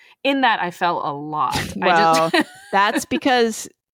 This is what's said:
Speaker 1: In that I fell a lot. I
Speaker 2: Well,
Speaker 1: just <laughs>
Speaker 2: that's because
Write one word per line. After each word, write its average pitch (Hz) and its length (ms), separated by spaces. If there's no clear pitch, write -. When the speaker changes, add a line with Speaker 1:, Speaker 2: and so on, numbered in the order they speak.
Speaker 1:
In 277 160
that 226 200
I 175 100
fell 175 380
a 147 40
lot. 151 420
I 185 40
Speaker 2:
Well, 165 460
Speaker 1:
just - 180
<laughs> - 140
Speaker 2:
that's 208 320
because 247 640